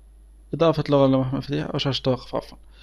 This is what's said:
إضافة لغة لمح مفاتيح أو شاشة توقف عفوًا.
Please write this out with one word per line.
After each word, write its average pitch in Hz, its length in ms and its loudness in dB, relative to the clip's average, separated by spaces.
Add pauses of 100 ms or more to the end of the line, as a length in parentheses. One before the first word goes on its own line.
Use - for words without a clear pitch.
(540)
إضافة 156 340 2
لغة 139 180 6
لمح 131 280 2
مفاتيح 143 380 -6
أو 147 60 -4
شاشة 135 240 -4
توقف 127 320 -2
عفوًا. - 240 -8 (240)